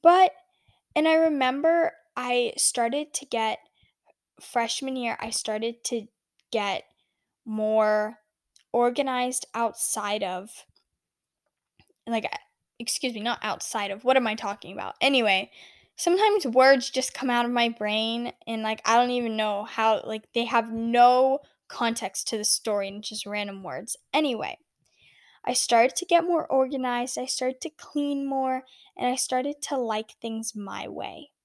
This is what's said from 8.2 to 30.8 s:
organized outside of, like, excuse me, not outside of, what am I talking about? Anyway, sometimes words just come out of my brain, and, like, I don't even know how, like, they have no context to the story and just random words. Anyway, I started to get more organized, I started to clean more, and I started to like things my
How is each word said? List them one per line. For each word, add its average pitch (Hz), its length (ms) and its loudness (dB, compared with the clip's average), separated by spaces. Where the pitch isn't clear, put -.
organized 247 800 0
outside 214 680 -4
of, 185 420 -8
like, 226 240 -4
excuse 240 360 -4
me, 214 60 -8
not 226 220 -4
outside 202 480 -6
of, 208 140 -10
what 262 120 4
am 247 120 2
I 214 80 -2
talking 202 360 -8
about? 95 280 -10
Anyway, 220 500 2
sometimes 392 500 2
words 254 420 6
just - 260 -4
come 262 160 -4
out 240 140 2
of 240 60 -2
my 240 180 2
brain, 226 640 -4
and, 220 160 -6
like, 220 220 -4
I 226 120 4
don't 247 140 4
even 240 260 -2
know 214 280 -2
how, 220 400 0
like, 214 300 -8
they 233 100 0
have 226 280 0
no 247 680 6
context - 600 -4
to 220 100 -4
the 208 60 -6
story 202 420 0
and 202 160 -10
just 214 240 -12
random 202 380 -6
words. 160 320 -8
Anyway, 269 440 -2
I 247 80 -2
started 240 440 4
to - 100 -6
get 339 160 4
more 339 240 0
organized, 254 720 -2
I 254 80 -6
started 254 360 -4
to 311 80 -8
clean 285 540 -4
more, 262 380 -2
and 247 120 -2
I 254 80 0
started 269 460 -2
to 285 140 -4
like 220 360 -4
things 226 320 -6
my 202 320 -10